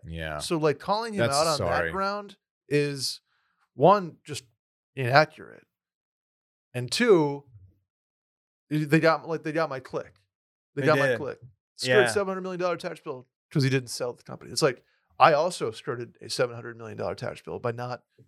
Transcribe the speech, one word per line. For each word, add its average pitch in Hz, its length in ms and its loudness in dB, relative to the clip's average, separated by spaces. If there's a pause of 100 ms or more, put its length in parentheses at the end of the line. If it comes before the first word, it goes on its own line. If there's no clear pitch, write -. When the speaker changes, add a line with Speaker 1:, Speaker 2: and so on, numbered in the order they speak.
Speaker 1:
Yeah. 80 340 -6
Speaker 2:
So, 170 180 -4
like, 151 220 2
calling 220 340 -4
him 202 60 -4
Speaker 1:
That's 120 180 2
Speaker 2:
out 160 100 4
on 151 100 0
Speaker 1:
sorry. 85 300 0
Speaker 2:
that - 60 -4
ground 196 420 -6 (320)
is, 143 540 -2 (540)
one, 175 500 4
just 147 180 -12 (500)
inaccurate. 127 720 0 (1080)
And 123 180 -6
two, 156 540 4 (1200)
they 151 300 2
got, 156 280 2
like, 156 160 -6
they 156 100 -6
got 160 160 -2
my 131 100 -8
click. - 360 -10 (600)
They 143 60 -4
Speaker 3:
They 135 60 2
Speaker 2:
got 151 120 6
my 139 80 2
Speaker 3:
did. 123 100 2
Speaker 2:
click. 123 220 -8 (380)
Skirt 127 120 -4
Speaker 3:
Yeah. 123 180 6
Speaker 2:
seven 190 200 0
hundred 190 140 -6
million 185 180 -8
dollar 175 180 -2
tax 170 220 -10
bill 127 280 -12 (220)
'cause 147 140 2
he 131 60 4
didn't 127 200 -2
sell 123 240 -6
the - 100 -20
company. - 280 -16
It's 123 100 -4
like, 135 220 0 (360)
I 156 140 8
also 151 380 -2
skirted 120 500 -10
a 117 80 -14
seven 120 260 -2
hundred 117 220 -14
million 110 200 -14
dollar 98 180 -4
tax - 260 -10
bill 82 180 -10
by 120 120 -4
not 123 320 -10 (240)